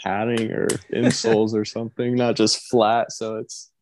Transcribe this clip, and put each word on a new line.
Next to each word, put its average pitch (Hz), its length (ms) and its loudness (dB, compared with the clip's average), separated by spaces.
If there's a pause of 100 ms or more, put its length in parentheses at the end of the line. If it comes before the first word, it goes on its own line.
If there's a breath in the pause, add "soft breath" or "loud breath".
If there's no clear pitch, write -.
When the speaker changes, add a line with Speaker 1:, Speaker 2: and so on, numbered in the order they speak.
Speaker 1:
padding 110 480 -2
or - 360 -2
Speaker 2:
<laughs> - 60 -8
Speaker 1:
insoles 113 600 2
or 107 120 0
something, 120 500 -4
not 120 200 2
just - 340 2
flat, 113 420 2
so 110 260 -8
it's - 340 -14 (100)